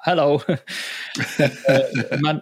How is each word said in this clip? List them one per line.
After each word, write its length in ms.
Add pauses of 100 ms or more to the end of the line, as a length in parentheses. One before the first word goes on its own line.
hello! 400
Eh, 160 (1600)
men, 200